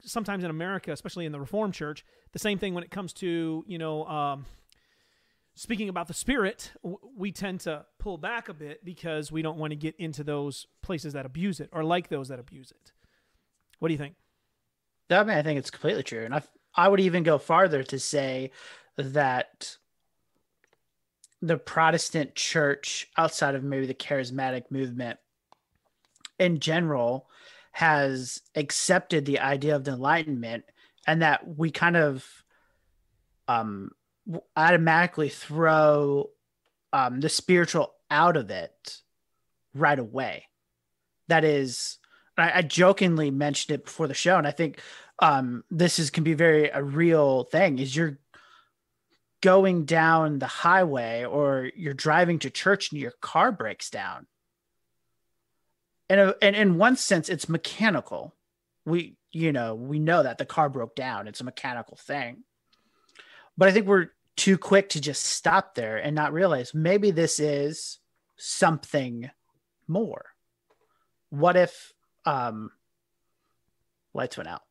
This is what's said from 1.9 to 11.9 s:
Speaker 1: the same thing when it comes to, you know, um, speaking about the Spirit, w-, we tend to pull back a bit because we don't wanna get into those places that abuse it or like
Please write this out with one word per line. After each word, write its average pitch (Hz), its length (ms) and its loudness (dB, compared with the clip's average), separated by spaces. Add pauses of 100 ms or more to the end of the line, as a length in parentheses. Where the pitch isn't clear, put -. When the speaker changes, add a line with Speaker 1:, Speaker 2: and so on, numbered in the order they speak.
Speaker 1:
the - 60 -14
same 208 200 -4
thing 196 140 -6
when 175 100 -8
it - 80 -20
comes 190 240 -12
to, 165 540 -6
you 175 100 -12
know, 156 280 -8
um, 143 400 -6 (1080)
speaking 208 360 -8
about 175 180 -10
the 165 60 -14
Spirit, 233 580 -4 (100)
w-, 180 160 -12 (160)
we 202 160 -10
tend 185 300 -10
to 151 240 -10 (140)
pull 196 180 -10
back 226 320 -10
a 190 60 -16
bit 147 280 -18
because 156 480 -10
we 160 120 -6
don't 156 160 -8
wanna 151 180 -8
get 156 200 -8
into 151 280 -10
those 143 420 -8 (140)
places 151 320 -10
that 135 140 -10
abuse 165 340 -6
it 143 120 -14
or 160 120 -4
like 170 240 -2